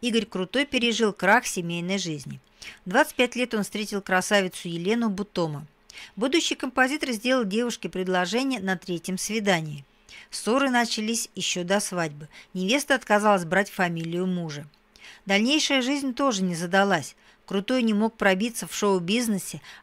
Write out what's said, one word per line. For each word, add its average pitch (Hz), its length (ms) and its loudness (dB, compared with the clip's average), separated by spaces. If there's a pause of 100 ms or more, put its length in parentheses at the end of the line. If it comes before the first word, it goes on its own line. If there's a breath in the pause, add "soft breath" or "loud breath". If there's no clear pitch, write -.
Игорь 226 240 0
Крутой 202 400 -2
пережил 226 480 0
крах 208 320 4
семейной 170 500 -4
жизни. 151 420 -6 (460 loud breath)
В 180 60 -8
двадцать 262 240 4
пять 247 200 2
лет 240 200 -2
он 214 80 0
встретил 202 400 -6
красавицу 185 680 0
Елену 196 400 0
Бутома. 170 580 -4 (480 loud breath)
Будущий 269 400 0
композитор 269 580 0
сделал 247 340 2
девушке 220 420 -2
предложение 185 720 -2
на 190 160 -2
третьем 180 400 -6
свидании. 175 680 -2 (440 loud breath)
Ссоры 269 380 0
начались 233 680 0
ещё 180 300 -4
до 196 160 2
свадьбы. 160 480 -4 (240 loud breath)
Невеста 226 420 0
отказалась 208 520 4
брать 190 240 2
фамилию 170 560 -2
мужа. 165 400 -4 (580 loud breath)
Дальнейшая 262 560 2
жизнь 269 320 -2
тоже 233 300 0
не 185 120 0
задалась. 180 640 2 (300 soft breath)
Крутой 202 360 0
не 226 120 2
мог 220 240 0
пробиться 208 480 2
в - 80 -12
шоу-бизнесе, 196 880 0 (200 loud breath)